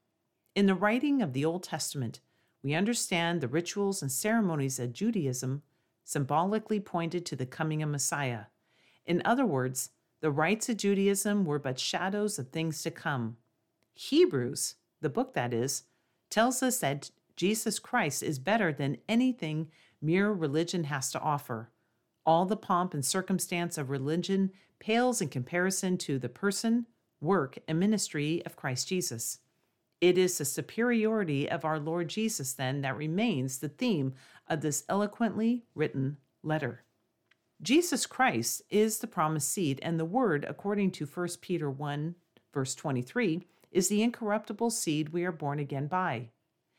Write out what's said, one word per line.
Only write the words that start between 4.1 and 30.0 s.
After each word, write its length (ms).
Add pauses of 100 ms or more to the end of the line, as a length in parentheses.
ceremonies 680
of 140
Judaism 720 (420)
symbolically 760
pointed 480
to 80
the 100
coming 380
of 60
Messiah. 540 (600)
In 200
other 200
words, 460 (300)
the 100
rites 380
of 80
Judaism 680
were 140
but 220
shadows 580
of 120
things 320
to 100
come. 440 (580)
Hebrews, 840 (240)
the 80
book 260
that 180
is, 300 (480)
tells 320
us 160
that 320 (240)
Jesus 460
Christ 420
is 160
better 340
than 260 (100)
anything 640 (280)
mere 300
religion 540
has 260
to 100
offer. 500 (540)
All 220
the 100
pomp 380
and 100
circumstance 720
of 140
religion 640 (260)
pales 420
in 100
comparison 680
to 220
the 80
person, 580 (340)
work, 460
and 140
ministry 640
of 80
Christ 320
Jesus. 540 (600)